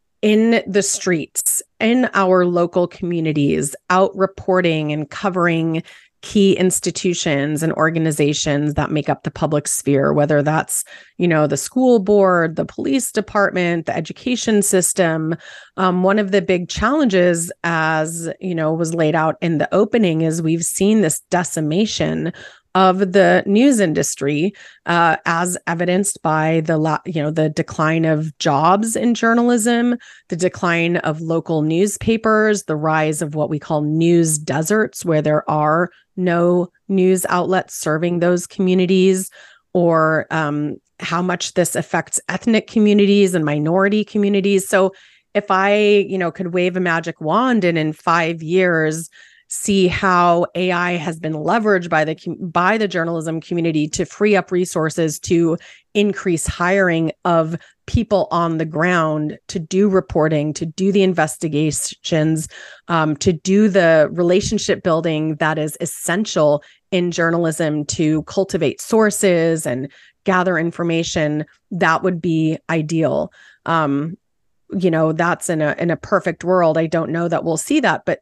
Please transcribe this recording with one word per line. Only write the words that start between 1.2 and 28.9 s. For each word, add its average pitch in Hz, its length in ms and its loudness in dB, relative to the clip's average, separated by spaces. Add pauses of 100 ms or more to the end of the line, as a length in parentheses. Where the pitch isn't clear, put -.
in 240 340 2
our 185 320 4
local 175 420 0
communities, 156 880 -2 (140)
out 190 260 2
reporting 175 760 -2
and 151 180 -6
covering 165 720 -2 (380)
key 196 320 2
institutions 165 1080 -2
and 160 120 0
organizations 151 1000 0
that 151 160 -2
make 151 200 -2
up 143 120 -4
the - 80 -8
public 156 380 -4
sphere, 143 440 0
whether 147 300 2
that's, 151 420 -2 (360)
you 180 80 0
know, 156 180 2
the 143 120 -2
school 254 420 2
board, 185 560 2
the 165 100 -4
police - 460 -4
department, 180 720 -2
the - 100 -4
education 214 680 -2
system. 165 720 0 (420)
Um, 185 240 0
one 196 160 2
of 196 140 0
the 196 100 2
big 180 260 -2
challenges, 185 840 0 (120)
as, 160 640 -2 (120)
you 185 160 -6
know, 160 180 0
was 165 220 -2
laid 156 180 2
out 160 280 0
in 170 180 0
the 147 140 -2
opening, 190 480 2
is 160 200 -2
we've 165 240 -2
seen 214 360 2
this 156 180 0 (100)
decimation 160 1040 -2 (420)
of 185 380 2
the 185 340 6
news 226 320 4
industry, 156 760 0 (320)
uh, 170 300 2 (100)
as 175 400 -2
evidenced 175 560 -2
by 160 440 0
the 160 120 0
la-, 156 280 0
you 151 180 -4
know, 151 80 -2
the 156 180 0
decline 160 560 -2
of 160 320 -2
jobs 180 580 2